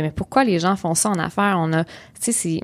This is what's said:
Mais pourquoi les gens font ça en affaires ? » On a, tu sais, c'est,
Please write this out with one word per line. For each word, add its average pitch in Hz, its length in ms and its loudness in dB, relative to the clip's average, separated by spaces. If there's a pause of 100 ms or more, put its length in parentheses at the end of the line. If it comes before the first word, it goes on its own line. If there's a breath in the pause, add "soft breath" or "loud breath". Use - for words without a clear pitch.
Mais 156 80 0
pourquoi - 340 0
les 208 140 2
gens 180 180 2
font 170 200 -2
ça 214 160 0
en 185 80 0
affaires ? » 196 400 0
On 160 140 0
a, 160 100 2
tu - 80 -8 (300 loud breath)
sais, 233 100 -2
c'est, 165 320 -2